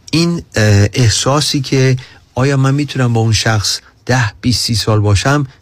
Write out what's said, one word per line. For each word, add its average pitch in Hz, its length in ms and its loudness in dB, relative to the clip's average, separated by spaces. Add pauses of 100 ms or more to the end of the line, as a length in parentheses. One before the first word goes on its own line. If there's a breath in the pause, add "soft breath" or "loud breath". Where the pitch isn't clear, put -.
(120)
این، 170 300 0 (140)
اه، 104 380 4
احساسی 135 680 0
که 131 360 0 (380 loud breath)
آیا 135 220 0
من 135 160 2
می‌تونم 135 400 -2
با 113 80 0
اون 113 120 2
شخص 107 460 -2 (260 soft breath)
ده، 123 260 0 (100)
بیست، 120 240 -2
سی 120 100 -2
سال 107 240 0
باشم، 135 480 0 (140 loud breath)